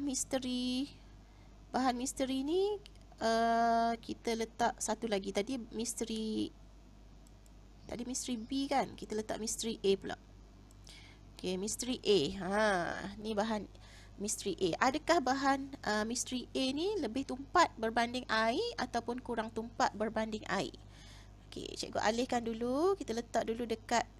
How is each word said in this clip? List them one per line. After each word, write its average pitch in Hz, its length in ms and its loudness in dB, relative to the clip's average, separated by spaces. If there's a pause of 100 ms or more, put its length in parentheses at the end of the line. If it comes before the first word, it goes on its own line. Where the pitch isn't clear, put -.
misteri, 254 800 0 (880)
bahan 247 240 2
misteri 269 480 -2
ni, 381 320 2 (460)
uh, 233 720 4
kita - 400 -4
letak 226 400 0
satu 220 320 -2
lagi. 196 240 0
Tadi 220 240 0 (160)
misteri, 220 800 -2 (1400)
tadi - 160 -6
misteri 247 320 -4
B 269 320 -2
kan? 269 240 2
Kita - 240 -6
letak 214 240 -4
misteri 226 400 -4
A 196 160 6
pula. - 200 -4 (1200)
Okey, 185 240 -4
misteri 233 400 -4
A. 202 180 8 (220)
Ha, 196 200 0 (600)
ni 214 160 -4
bahan 214 320 0 (480)
misteri 202 400 -2 (160)
A. - 160 4
Adakah 311 320 4
bahan, 269 400 4 (240)
uh, 214 240 2
misteri 247 460 -4
A 262 180 2
ni 370 240 0
lebih 269 320 -2
tumpat 277 480 4
berbanding 240 540 0
air 226 320 4 (180)
ataupun 240 400 -4
kurang 226 320 -4
tumpat 233 400 0
berbanding 220 560 -2
air? 165 240 0 (800)
Okey, - 260 -8
cikgu - 240 -6
alihkan 240 400 2
dulu. 247 560 2
Kita 285 140 -6
letak 226 340 0
dulu 226 240 -2
dekat 226 400 0 (120)